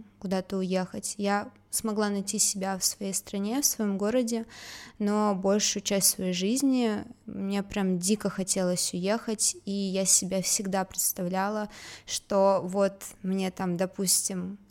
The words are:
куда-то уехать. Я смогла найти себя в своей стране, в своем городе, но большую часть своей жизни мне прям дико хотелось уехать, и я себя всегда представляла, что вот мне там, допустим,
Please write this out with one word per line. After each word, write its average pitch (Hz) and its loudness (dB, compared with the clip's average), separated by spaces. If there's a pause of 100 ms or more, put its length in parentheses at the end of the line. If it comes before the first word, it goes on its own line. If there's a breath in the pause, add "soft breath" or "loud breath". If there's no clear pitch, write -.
(200)
куда-то 190 -2
уехать. 185 -2
Я 202 0 (180)
смогла 214 0
найти 202 -2
себя 190 0
в 185 -4
своей 196 -4
стране, 208 -4
в 285 2
своем 202 0
городе, 226 0 (520 loud breath)
но 208 2
большую 196 2
часть 196 2
своей 185 0
жизни 233 2 (220)
мне 196 -2
прям 190 0
дико 202 2
хотелось 185 0
уехать, 208 0
и 196 -4
я 190 0
себя 190 2
всегда 190 0
представляла, 190 -2 (380 loud breath)
что 196 4
вот 196 0 (200)
мне 190 0
там, 180 -2
допустим, 185 0 (140)